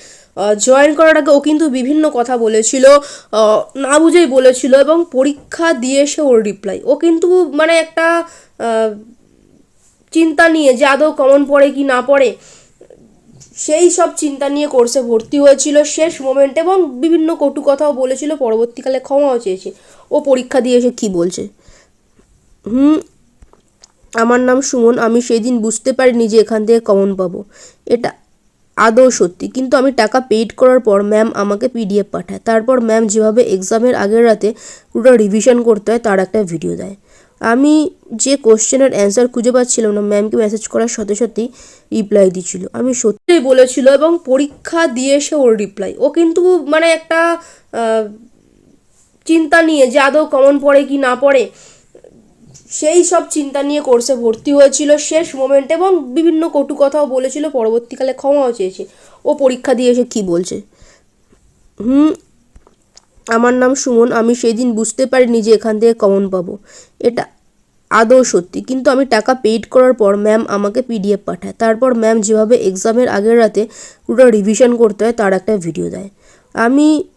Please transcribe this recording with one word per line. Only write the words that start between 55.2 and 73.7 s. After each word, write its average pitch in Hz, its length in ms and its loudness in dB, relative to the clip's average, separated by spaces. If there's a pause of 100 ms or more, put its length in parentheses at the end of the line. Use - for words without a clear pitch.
মোমেন্টে 269 400 0
এবং 330 400 -2
বিভিন্ন 320 340 0
কটু 285 260 -4
কথাও 285 320 0
বলেছিল, 262 420 -4
পরবর্তীকালে 240 640 -4
ক্ষমাও 269 400 -2
চেয়েছে।" 190 340 -8 (380)
ও - 100 0
পরীক্ষা 254 400 0
দিয়ে 247 160 0
এসে 240 140 2
কী 233 180 -6
বলছে, 180 400 -4 (1160)
হুম, 277 320 2 (1160)
আমার 233 260 0
নাম 254 200 0
সুমন, 240 380 0
আমি 233 220 0
সেই 240 180 -2
দিন 240 200 -2
বুঝতে 226 340 -4
পারিনি 247 360 0
যে 226 100 2
এখান 214 280 0
থেকে 233 120 2
কমন 196 360 0
পাবো, 185 300 -6 (420)
এটা 240 240 -4 (680)
আদৌ 226 320 4
সত্যি, 185 380 -4
কিন্তু 262 300 -4
আমি 269 160 0
টাকা 254 280 0
পেইড 220 320 -2
করার 254 260 2
পর 202 240 0
ম্যাম 214 320 0
আমাকে 202 340 -4
পিডিএফ 202 420 -4
পাঠায়, 185 340 -12
তারপর 226 360 0
ম্যাম 226 260 0
যেভাবে 214 360 2
এক্সামের 226 520 0
আগের 220 300 0
রাতে 214 300 0 (380)